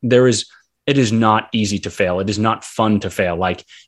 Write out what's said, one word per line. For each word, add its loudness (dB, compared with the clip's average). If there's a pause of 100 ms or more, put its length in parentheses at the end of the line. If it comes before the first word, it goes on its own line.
there 4
is, 0 (400)
it 0
is 2
not 2
easy -2
to -10
fail. -2
It -2
is -4
not -2
fun 0
to -8
fail. -2
Like, -4 (260)